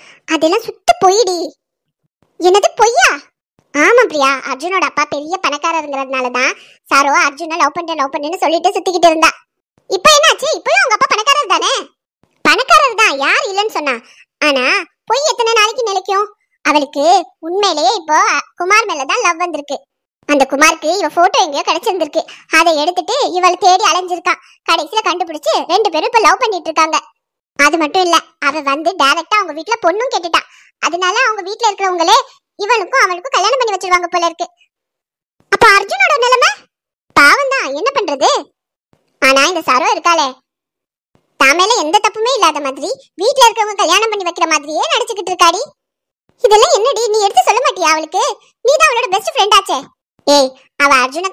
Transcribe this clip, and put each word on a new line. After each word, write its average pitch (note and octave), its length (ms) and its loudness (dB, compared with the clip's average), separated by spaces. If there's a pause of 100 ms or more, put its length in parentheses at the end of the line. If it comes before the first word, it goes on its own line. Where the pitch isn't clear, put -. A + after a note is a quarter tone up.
(340)
அதெல்லாம் E4 340 0
சுத்த - 340 0
பொய்டி. F#4 360 2 (1000)
என்னது F#4 300 4 (100)
பொய்யா? B4+ 280 4 (680)
ஆமா G4+ 360 4
பிரியா, C#4 200 0 (200)
அர்ஜுனோட D#4+ 400 -4
அப்பா D4 140 -4 (100)
பெரிய D4+ 200 -6 (100)
பணக்காரருங்கிறதுனால C#4+ 960 -4
தான் C4 140 0 (380)
சரோ C#4+ 220 2 (140)
அர்ஜுனை D#4 360 -6
லவ் F4+ 140 0
பண்றேன், E4 240 -6
லவ் C#4 140 -4
பண்றேன்னு D#4 300 -6
சொல்லிட்டு E4 320 0
சுத்திக்கிட்டு E4+ 340 2
இருந்தா. D#4+ 200 0 (680)
இப்ப A#4 200 2
என்னாச்சு? C#5+ 320 2 (100)
இப்பயும் E5+ 260 0
உங்க G#4+ 120 0
அப்பா A#4+ 160 0
பணக்காரர் A4+ 420 0
தானே? F4+ 180 0 (760)
பணக்காரர் C5 540 2
தான், F#4 120 2 (100)
யார் G#4 260 0
இல்லைன்னு G4+ 260 -4
சொன்னா? D4 180 -4 (540)
ஆனா C4+ 160 0 (460)
பொய் C#5 220 0
எத்தனை A4+ 260 -2
நாளைக்கு A4+ 320 0
நிலைக்கும்? G4 360 -2 (420)
அவளுக்கு C#4+ 360 0 (420)
உண்மையிலேயே F4+ 520 0
இப்போ D#4 180 -2 (420)
குமார் G#4 300 0
மேலதான் E4+ 380 -4
லவ் F4 180 -2
வந்திருக்கு. C#4+ 320 -8 (560)
அந்த C4+ 180 2
குமாருக்கு D#4 400 -2 (100)
இவ D#4 160 -2
போட்டோ F#4 280 2
எங்கேயோ D4+ 240 -4
கிடைச்சிருந்திருக்கு. E4 540 -4 (360)
அதை E4+ 140 4 (100)
எடுத்துட்டு F4+ 320 -2 (220)
இவளை F4+ 260 2
தேடி F#4 280 4
அலைஞ்சிருக்கான். F4 520 -4 (260)
கடைசியில E4 380 -2
கண்டுபிடிச்சு E4+ 460 -4 (180)
ரெண்டு G#4 220 2
பேரும் D#4+ 180 -2
இப்ப A4+ 160 2
லவ் - 160 2
பண்ணிட்டு F#4 280 -4
இருக்காங்க. D#4+ 280 0 (600)
அது D4 240 2
மட்டும் F4+ 240 0
இல்ல, E4+ 100 4 (320)
அவ D4+ 120 -2 (120)
வந்து D#4 180 -2 (100)
டைரக்டா D#4 380 0
அவங்க F4 200 -4
வீட்ல G#4+ 260 -6
பொண்ணும் G#4+ 300 0
கேட்டுட்டா. E4+ 280 -2 (440)
அதனால F4+ 280 -2 (120)
அவங்க G#4+ 220 -2
வீட்ல A4+ 220 -2
இருக்கிறவங்களே F#4+ 480 0 (460)
இவனுக்கும் A4+ 400 0
அவளுக்கும் F4+ 320 -4
கல்யாணம் A4 240 0
பண்ணி A4 140 -2
வச்சிருவாங்க F4+ 380 -2
போல F4 180 0
இருக்கு. E4+ 160 -8 (1080)
அப்ப - 100 2 (120)
அர்ஜுனோட D#5 380 0 (120)
நிலைமை? B4+ 240 2 (640)
பாவம் G#4+ 380 4
தான், A#4 120 -2 (120)
என்ன G#4 180 -4
பண்றது? G4 340 0 (920)
ஆனா C4+ 280 4
இந்த F4 200 -4
சரோ C#4+ 240 0
இருக்காளே, D#4+ 340 0 (1120)
தான் C#4+ 180 4
மேல F#4+ 140 2 (100)
எந்த D#4 220 2
தப்புமே A4 320 -2
இல்லாத D#4+ 300 0
மாதிரி C4+ 220 -8 (320)
வீட்ல C5 260 0
இருக்கிறவங்க G#4+ 360 -2
கல்யாணம் G4 300 0
பண்ணி G4+ 160 -6
வைக்கிற E4+ 260 -4
மாதிரியே D4+ 380 -4
நடிச்சுக்கிட்டு G4 420 -4
இருக்காடி. F4 280 2 (840)
இதெல்லாம் A4+ 320 4
என்னடி, A4+ 240 0 (100)
நீ A4 140 0
எடுத்து F#4+ 200 2
சொல்ல G#4+ 160 2
மாட்டியா F#4 300 0
அவளுக்கு? D#4+ 300 -2 (420)
நீ B4 160 2
தான் D#5 80 4
அவளோட B4 260 -2
பெஸ்ட் C5+ 200 -4
ஃப்ரெண்ட் G4+ 240 2
ஆச்சே. F4+ 200 -2 (480)
ஏய், C#4+ 240 4 (320)
அவ C#4+ 80 4 (120)
அர்ஜுனை D#4+ 300 -4